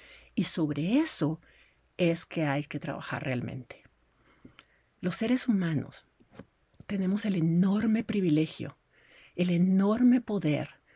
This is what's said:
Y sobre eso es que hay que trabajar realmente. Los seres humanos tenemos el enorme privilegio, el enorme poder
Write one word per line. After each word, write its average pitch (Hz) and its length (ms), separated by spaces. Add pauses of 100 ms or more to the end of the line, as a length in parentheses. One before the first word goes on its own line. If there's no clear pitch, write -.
(340)
Y 185 100
sobre 160 540
eso 160 420 (560)
es 170 300
que 165 180
hay 147 200
que 147 140
trabajar 147 460
realmente. - 580 (1160)
Los 180 160
seres 247 320
humanos 175 580 (800)
tenemos 196 380
el 202 120
enorme 196 680
privilegio, 160 720 (560)
el 180 160
enorme 196 720
poder 151 600 (160)